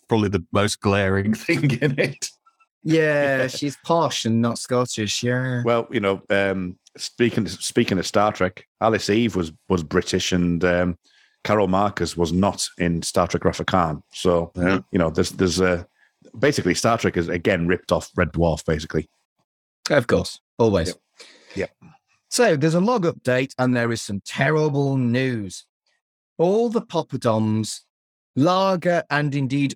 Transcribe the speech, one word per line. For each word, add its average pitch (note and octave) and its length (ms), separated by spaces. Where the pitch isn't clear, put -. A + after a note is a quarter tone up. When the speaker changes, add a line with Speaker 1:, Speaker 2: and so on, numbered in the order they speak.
Speaker 1:
probably G#2 220
the F#2+ 220
most G2+ 280
glaring G2 540
<laughs> - 0
thing C#3+ 380
in C#3+ 180
it. - 300
Speaker 2:
Yeah, D3 640
she's C#3+ 360
posh E3 400
and A2+ 160
not A#2 180
Scottish, B2 640
yeah. B2 420
Speaker 3:
Well, A#2 260
you A2+ 100
know, G2 300
um, F#2+ 480
speaking, A#2 500
speaking G2+ 520
of E2 80
Star G#2 260
Trek, - 340
Alice G#2 300
Eve G#2 260
was, D#2+ 160
was F2+ 160
British, F#2 480
and, F2 320
um, F2+ 340
Carol G#2 240
Marcus F#2+ 480
was E2 160
not F#2 340
in E2+ 240
Star F2+ 260
Trek - 160
Wrath E2+ 160
of E2+ 60
Khan. E2 360
So, E2+ 440
Speaker 1:
Yeah. F2+ 220
Speaker 3:
you G2 80
know, E2 120
there's, F2 200
there's F2+ 300
a, F2 260
basically D3 360
Star A#2 240
Trek F#2 180
is, E2+ 120
again, E2+ 380
ripped F2+ 260
off E2 240
Red E2+ 160
Dwarf, D#2+ 320
basically. D#2 440
Speaker 2:
Of C#3 160
course, - 340
always. G2 300
Speaker 3:
Yep. - 80
Yep. F#2 140
Speaker 2:
So G#3 260
there's D#3 180
a F3 60
log G#3+ 240
update, C3 540
and B2+ 180
there A#2 160
is A2+ 80
some G2 240
terrible C#3+ 720
news. A#2+ 680
All G#3 320
the A3 120
poppadoms, A2 960
lager, F3+ 760
and C#3+ 240
indeed C#3 420